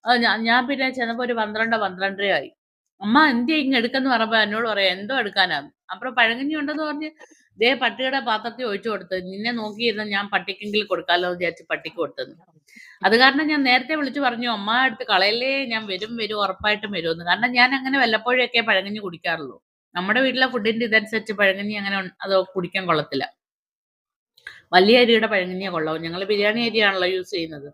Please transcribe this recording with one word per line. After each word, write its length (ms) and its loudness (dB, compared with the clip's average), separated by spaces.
ആ, 100 4
ഞാ-, 240 2
ഞാൻ 260 2
പിന്നെ 240 -2
ചെന്നപ്പോ 340 -4
ഒരു 80 -2
പന്ത്രണ്ട് 440 0
പന്ത്രണ്ടര 480 -2
ആയി. 280 0
"അമ്മ 240 4
എന്തിയെ 320 0
ഇങ്ങ് 200 0
എടുക്കെന്ന്" 320 0
പറഞ്ഞപ്പോ 280 2
എന്നോട് 300 0
പറയാ, 180 0
"എന്തോ 320 -2
എടുക്കാനാന്ന്?" 520 0
അപ്പുറമ് 220 -8
പഴങ്കഞ്ഞി 420 2
ഉണ്ടെന്ന് 260 -4
പറഞ്ഞ് 280 -6
ദേ 160 4
പട്ടിയുടെ 460 -2
പാത്രത്തിൽ 440 -4
ഒഴിച്ചു 240 -4
കൊടുത്ത്, 360 -6
"നിന്നെ 280 -6
നോക്കിയിരുന്ന 520 -4
ഞാൻ 240 -4
പട്ടിക്കെങ്കിലും 580 -4
കൊടുക്കാലോ" 420 0
എന്ന് 100 -4
വിചാരിച്ച് 320 -4
പട്ടിക്ക് 260 -6
കൊടുത്തെന്ന്. 380 -6
അത് 120 4
കാരണം 300 4
ഞാൻ 160 0
നേരത്തെ 320 2
വിളിച്ചു 260 -4
പറഞ്ഞു, 300 -2
"അമ്മ 260 -2
അടുത്ത് 340 0
കളയല്ലേ, 540 2
ഞാൻ 220 -6
വരും, 300 -8
വരും, 180 -4
ഉറപ്പായിട്ടും 580 -2
വരുമെന്ന്." 320 -4
കാരണം 280 0
ഞാൻ 220 4
അങ്ങനെ 240 -2
വല്ലപ്പോഴൊക്കെ 640 2
പഴങ്കഞ്ഞി 380 0
കുടിക്കാറുള്ളൂ. 640 -6
നമ്മുടെ 260 0
വീട്ടിലെ 260 4
ഫുഡിന്റെ 400 0
ഇതനുസരിച്ച് 460 0
പഴങ്കഞ്ഞി 420 0
അങ്ങനെ 240 -4
ഉൺ-, 240 -8
അത് 180 2
കുടിക്കാൻ 460 -4
കൊള്ളത്തില്ല. 460 0
വലിയ 280 8
അരിയുടെ 260 4
പഴങ്കഞ്ഞിയെ 440 -2
കൊള്ളാവൂ. 280 -2
ഞങ്ങൾ 260 -6
ബിരിയാണി 360 0
അരിയാണല്ലോ 480 2
യൂസ് 220 -4
ചെയ്യുന്നത്. 440 -8